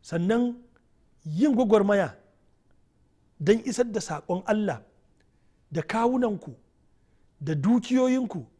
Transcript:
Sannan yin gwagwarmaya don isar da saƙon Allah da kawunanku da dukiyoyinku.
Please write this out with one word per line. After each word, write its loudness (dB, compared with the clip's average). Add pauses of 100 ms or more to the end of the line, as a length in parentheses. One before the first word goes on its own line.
Sannan 0 (680)
yin 2
gwagwarmaya 2 (1200)
don 4
isar 0
da -6
saƙon -6
Allah -2 (920)
da -4
kawunanku -2 (880)
da -4
dukiyoyinku. 0 (140)